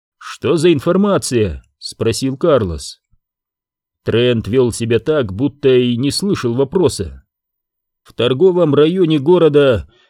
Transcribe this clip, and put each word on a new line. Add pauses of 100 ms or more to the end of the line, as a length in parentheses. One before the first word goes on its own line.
(200)
«Что
за
информация?» (160)
спросил
Карлос. (1040)
Трент
вел
себя
так,
будто
и
не
слышал
вопроса. (800)
«В
торговом
районе
города (200)